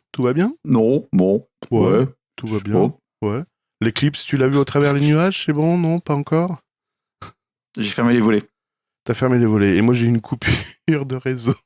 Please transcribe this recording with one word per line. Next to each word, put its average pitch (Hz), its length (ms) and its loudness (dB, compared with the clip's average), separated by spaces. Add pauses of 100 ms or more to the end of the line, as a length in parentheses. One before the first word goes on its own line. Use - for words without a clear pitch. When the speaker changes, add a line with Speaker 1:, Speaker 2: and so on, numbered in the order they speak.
(120)
Speaker 1:
Tout - 100 -4
va 123 100 2
bien ? 190 220 0 (100)
Speaker 2:
Non, 127 480 2
bon. 95 340 2 (240)
Speaker 1:
Ouais, 117 100 2 (200)
Speaker 2:
Ouais. 135 60 0 (300)
Speaker 1:
tout 120 100 -12
va 110 120 -4
Speaker 2:
Je 95 60 -8
Speaker 1:
bien. 101 200 2
Speaker 2:
sais 135 80 -2 (280)
pas. 107 80 -4
Speaker 1:
Ouais. 113 140 -4 (380)
L'éclipse, 143 440 -2
tu - 120 -4
l'as 131 120 2
vu 139 100 2
au 139 60 2
travers 143 300 0
les 143 60 0
nuages ? 156 460 0
C'est 156 60 -2
bon, 160 260 0
non ? 165 220 0
Pas - 140 -4
encore ? 160 440 -2 (1200)
Speaker 2:
J'ai 104 120 -4
fermé 120 220 0
les 120 80 4
volets. 107 220 2 (640)
Speaker 1:
T'as 117 100 -2
fermé 127 240 2
les 120 80 4
volets. 101 300 4
Et 95 40 2
moi, 120 140 4
j'ai 117 120 0
une 117 140 2
coupure - 840 -4
de 131 100 -8
réseau. 127 380 -2 (120)